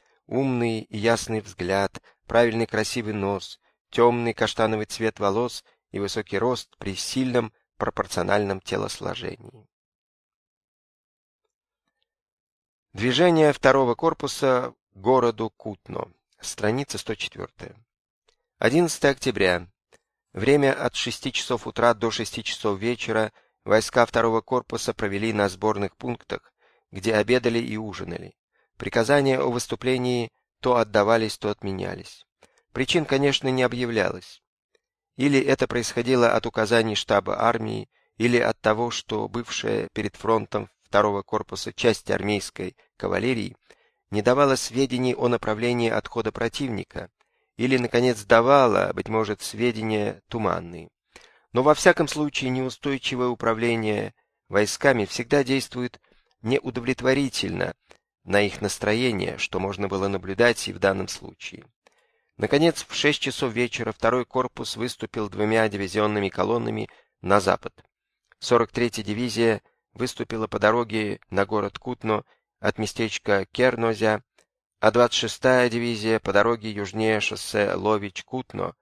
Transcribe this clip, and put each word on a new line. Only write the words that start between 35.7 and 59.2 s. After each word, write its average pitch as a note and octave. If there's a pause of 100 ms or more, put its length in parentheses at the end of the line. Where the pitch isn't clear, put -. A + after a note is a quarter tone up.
от A2
указаний A2
штаба G2+
армии, A2 (280)
или A#2+
от A2+
того, A2+
что G#2+
бывшая G#2+
перед G#2
фронтом G#2+ (140)
второго G2+
корпуса G#2+
часть -
армейской G2 (200)
кавалерии G2+ (520)
не G#2
давала C3
сведений B2
о A#2+
направлении A#2
отхода G#2+
противника, A#2 (480)
или, B2+
наконец, A#2+
давала, A#2
быть F#2+
может, G#2+
сведения A2
туманные. F2 (600)
Но A#2+
во D3
всяком E3+
случае C#3+
неустойчивое B2+
управление A2+ (340)
войсками G#2+
всегда C3+
действует B2 (400)
неудовлетворительно A#2+ (480)
на G2
их G2+
настроение, G#2